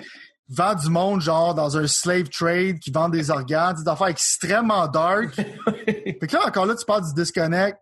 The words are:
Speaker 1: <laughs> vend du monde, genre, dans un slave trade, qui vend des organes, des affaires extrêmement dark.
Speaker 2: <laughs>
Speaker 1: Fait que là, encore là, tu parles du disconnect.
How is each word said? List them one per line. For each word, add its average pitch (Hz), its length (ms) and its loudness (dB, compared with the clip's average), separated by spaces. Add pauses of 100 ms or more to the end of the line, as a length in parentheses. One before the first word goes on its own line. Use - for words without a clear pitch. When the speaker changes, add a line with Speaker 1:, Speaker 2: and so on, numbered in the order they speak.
(220)
Speaker 1:
<laughs> - 280 -20
vend 180 240 0
du 160 160 -2
monde, 185 320 2
genre, 165 320 2
dans 151 240 0
un 151 80 2
slave 175 420 0
trade, 175 520 0
qui 143 100 -10
vend 160 180 2
des 160 220 0
organes, 156 520 0
des 160 60 -2
affaires 170 200 2
extrêmement 196 800 0
dark. 170 460 0
Speaker 2:
<laughs> - 520 -4
Speaker 1:
Fait 208 320 -4
que 160 160 -4
là, 359 120 2
encore 190 200 0
là, 220 80 0
tu 220 100 -8
parles 208 220 0
du 147 80 -8
disconnect. 175 680 0